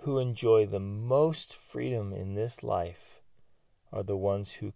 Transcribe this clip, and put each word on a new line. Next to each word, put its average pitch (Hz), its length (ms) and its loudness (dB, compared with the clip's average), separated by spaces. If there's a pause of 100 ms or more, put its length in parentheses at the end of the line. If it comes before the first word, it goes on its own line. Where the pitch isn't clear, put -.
who 139 180 0
enjoy 113 480 6
the 101 120 -4
most 123 800 0
freedom 120 560 -6
in 95 220 -6
this 113 280 -4
life 92 600 -4 (680)
are 101 120 -6
the 98 140 -2
ones 101 360 -2
who 101 240 -10